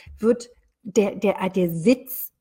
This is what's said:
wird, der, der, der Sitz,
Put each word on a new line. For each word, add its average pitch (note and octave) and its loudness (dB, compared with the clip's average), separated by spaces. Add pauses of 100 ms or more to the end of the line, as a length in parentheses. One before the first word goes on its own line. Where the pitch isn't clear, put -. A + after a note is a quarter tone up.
(180)
wird, A#3 0 (340)
der, G3+ 0
der, F#3+ -2
der F3+ 0
Sitz, E3 0